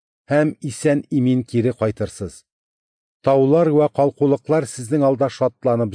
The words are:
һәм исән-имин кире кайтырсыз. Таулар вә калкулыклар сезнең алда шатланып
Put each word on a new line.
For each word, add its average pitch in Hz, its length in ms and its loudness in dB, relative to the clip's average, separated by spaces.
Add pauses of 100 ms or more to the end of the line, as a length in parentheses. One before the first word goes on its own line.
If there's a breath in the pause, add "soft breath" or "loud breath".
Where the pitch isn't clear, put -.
(300)
һәм 151 260 0 (120)
исән-имин 127 800 0
кире 120 260 -2
кайтырсыз. 104 680 -8 (840)
Таулар 139 480 4
вә 147 240 4
калкулыклар 143 720 0
сезнең 131 400 -4
алда 135 240 0
шатланып 117 640 -2